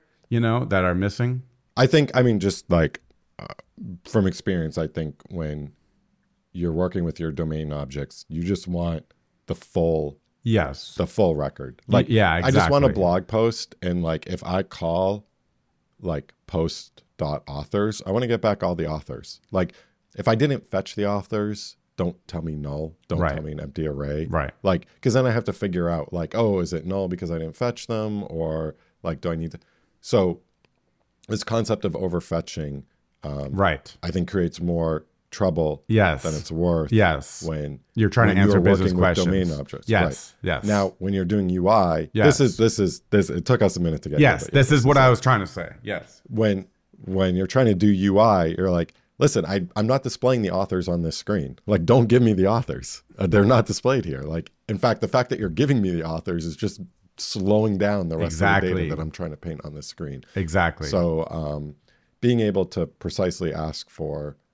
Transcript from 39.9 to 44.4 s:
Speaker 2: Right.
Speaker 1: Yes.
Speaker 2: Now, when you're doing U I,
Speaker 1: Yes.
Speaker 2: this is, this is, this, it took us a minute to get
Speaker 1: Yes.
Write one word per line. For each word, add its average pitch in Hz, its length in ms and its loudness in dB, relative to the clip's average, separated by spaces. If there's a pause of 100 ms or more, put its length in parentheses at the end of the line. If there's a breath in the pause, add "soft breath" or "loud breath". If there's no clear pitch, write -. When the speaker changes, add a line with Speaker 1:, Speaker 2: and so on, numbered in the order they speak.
Speaker 2:
Right. - 40 -2
Speaker 1:
Yes. 78 160 -2
Speaker 2:
Now, 101 360 2
when 98 140 -2
you're 95 120 0
doing 95 240 0
U 90 200 2
I, 87 440 2
Speaker 1:
Yes. 110 240 4
Speaker 2:
this 131 140 4
is, - 60 -8
this 110 220 2
is, 95 300 0
this, 101 220 4
it 87 140 -4
took 120 180 4
us 95 120 2
a - 40 -6
minute 82 240 -2
to 73 60 -8
get 73 100 0
Speaker 1:
Yes. 131 220 4